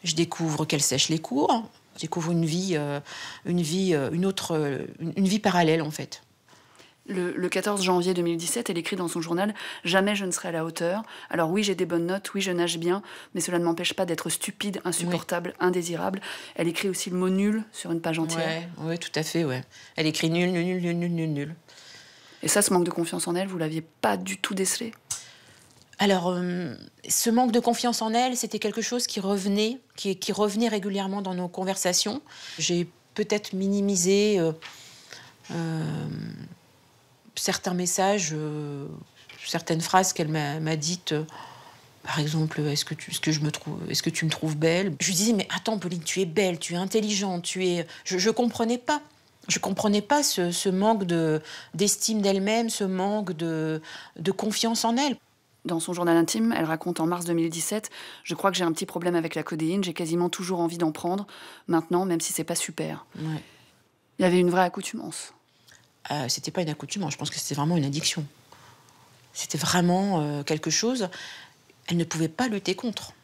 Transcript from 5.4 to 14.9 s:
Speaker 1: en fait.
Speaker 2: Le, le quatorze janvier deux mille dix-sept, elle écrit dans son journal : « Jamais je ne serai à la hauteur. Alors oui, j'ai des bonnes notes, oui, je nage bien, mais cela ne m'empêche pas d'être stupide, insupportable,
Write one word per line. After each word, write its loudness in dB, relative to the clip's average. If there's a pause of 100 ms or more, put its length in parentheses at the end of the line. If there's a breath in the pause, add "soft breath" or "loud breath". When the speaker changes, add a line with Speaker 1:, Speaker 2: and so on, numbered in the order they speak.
Speaker 1:
en -2
fait. -10 (880 loud breath)
Speaker 2:
Le, -2
le -2
quatorze 0
janvier 4
deux 2
mille 2
dix-sept, -2
elle -2
écrit -4
dans -2
son -4
journal : « 0 (280 loud breath)
Jamais 4
je -4
ne -2
serai -4
à -4
la -2
hauteur. -2 (300 loud breath)
Alors 2
oui, 2
j'ai 2
des 0
bonnes 0
notes, -4
oui, 0
je 0
nage 0
bien, 0 (320 loud breath)
mais -2
cela 0
ne 2
m'empêche 0
pas 0
d'être -2
stupide, -4
insupportable, -2